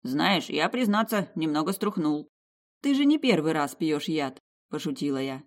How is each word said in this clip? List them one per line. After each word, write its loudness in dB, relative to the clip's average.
«Знаешь, 0
я, 0
признаться, 0
немного 0
струхнул». -2
«Ты 2
же 2
не 6
первый 2
раз -2
пьёшь -2
яд», -2
пошутила -4
я. -6